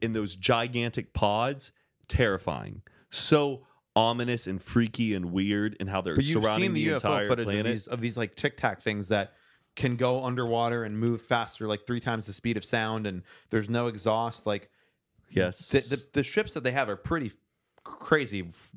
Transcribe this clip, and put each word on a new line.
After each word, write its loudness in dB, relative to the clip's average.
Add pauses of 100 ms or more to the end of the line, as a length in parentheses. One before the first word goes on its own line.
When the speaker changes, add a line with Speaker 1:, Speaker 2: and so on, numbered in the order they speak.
Speaker 1:
in -2
those -2
gigantic -2
pods, 0 (360)
terrifying. 0 (300)
So 2 (280)
ominous 2
and -4
freaky 2
and -4
weird, 0
and -6
how 0
they're -2
Speaker 2:
But 4
you've 2
Speaker 1:
surrounding 2
Speaker 2:
seen 0
the 0
Speaker 1:
the 2
Speaker 2:
U 0
F -2
O 4
Speaker 1:
entire 0
Speaker 2:
footage 0
Speaker 1:
planet. 0
Speaker 2:
of 0
these, -4
of -4
these, -4
like, -4
Tic -2
Tac -2
things -2
that 0 (420)
can 0
go 2
underwater 0
and -6
move 0
faster, -2
like, -2
three -2
times -2
the -12
speed -2
of -6
sound, -2
and -6 (300)
there's 0
no 2
exhaust. 0
Like, -2 (600)
Speaker 1:
Yes. -2
Speaker 2:
the, 4
the, -4 (100)
the 2
ships -2
that -6
they 2
have 0
are -2
pretty -4
f-, -10 (460)
crazy 0
f-, -18